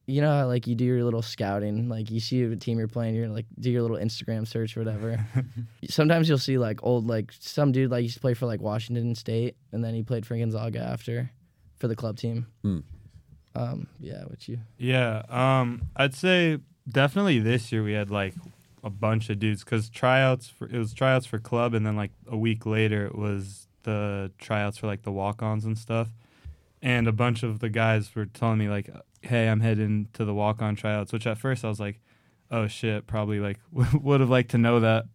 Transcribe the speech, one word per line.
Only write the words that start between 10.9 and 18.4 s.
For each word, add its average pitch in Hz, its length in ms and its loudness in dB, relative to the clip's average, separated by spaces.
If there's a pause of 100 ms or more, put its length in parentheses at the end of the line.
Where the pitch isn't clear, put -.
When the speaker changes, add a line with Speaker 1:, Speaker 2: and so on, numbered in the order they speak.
Speaker 1:
for 127 100 -2
the 113 80 -2
club 110 220 -6
team. 117 300 -4 (160)
Speaker 3:
Hmm. 95 160 0 (760)
Speaker 1:
Um, 120 320 -6 (120)
yeah, - 260 -12
what - 220 -16
you 117 120 -8 (180)
Speaker 2:
Yeah, 123 520 0
um, 123 540 2 (120)
I'd 139 200 2
say 175 420 4 (300)
definitely 139 520 4
this 113 320 2
year 110 120 2
we 104 100 0
had, 104 160 -2
like, 98 240 0 (500)